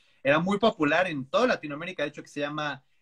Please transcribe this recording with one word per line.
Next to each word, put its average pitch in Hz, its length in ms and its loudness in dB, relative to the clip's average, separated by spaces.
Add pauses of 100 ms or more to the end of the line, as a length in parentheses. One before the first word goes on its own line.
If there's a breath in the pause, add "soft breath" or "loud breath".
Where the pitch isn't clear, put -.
(220)
era 143 160 4
muy 190 200 0
popular 175 500 2
en 143 180 -6
toda 247 220 2
Latinoamérica, 156 560 -6
de 151 60 -4
hecho, - 120 -16
que - 60 -20
se - 100 -12
llama, 147 460 -6 (160)